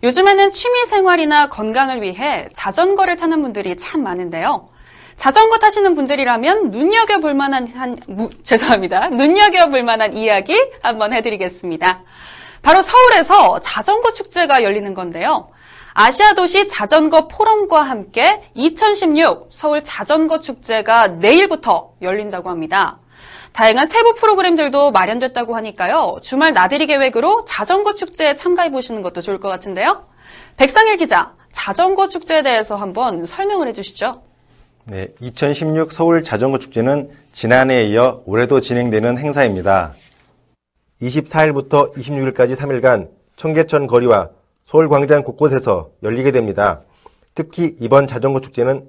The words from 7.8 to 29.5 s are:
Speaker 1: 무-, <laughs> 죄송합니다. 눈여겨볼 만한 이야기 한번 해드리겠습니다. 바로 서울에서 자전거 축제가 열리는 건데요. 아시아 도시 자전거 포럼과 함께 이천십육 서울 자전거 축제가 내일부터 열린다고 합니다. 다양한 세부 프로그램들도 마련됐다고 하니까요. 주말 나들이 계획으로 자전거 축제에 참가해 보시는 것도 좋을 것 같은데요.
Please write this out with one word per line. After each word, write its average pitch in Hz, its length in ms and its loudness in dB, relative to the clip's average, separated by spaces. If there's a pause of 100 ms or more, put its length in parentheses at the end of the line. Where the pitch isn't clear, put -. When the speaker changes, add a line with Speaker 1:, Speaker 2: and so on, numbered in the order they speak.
Speaker 1:
무-, 214 280 -8
<laughs> - 80 -20
죄송합니다. 208 680 0
눈여겨볼 330 760 4
만한 220 340 -2
이야기 214 380 0 (280)
한번 220 300 -2
해드리겠습니다. 185 920 -4 (600)
바로 339 200 6
서울에서 381 760 4
자전거 453 520 -2
축제가 330 500 0
열리는 202 320 -4
건데요. 180 540 -6 (460)
아시아 269 400 4
도시 370 340 0
자전거 311 580 2
포럼과 403 560 2
함께 262 600 -2 (120)
이천십육 320 960 0
서울 302 320 -4
자전거 311 560 -2
축제가 226 680 0
내일부터 302 920 2
열린다고 185 500 -6
합니다. 170 480 -2 (600)
다양한 226 300 4
세부 453 260 4
프로그램들도 330 760 2
마련됐다고 233 640 -2
하니까요. 214 680 -4
주말 311 300 0
나들이 240 340 2
계획으로 285 580 0
자전거 403 500 -2
축제에 320 420 -4
참가해 349 340 -2
보시는 247 320 -8
것도 180 180 -8
좋을 190 200 -6
것 196 80 -8
같은데요. 196 560 -4 (520)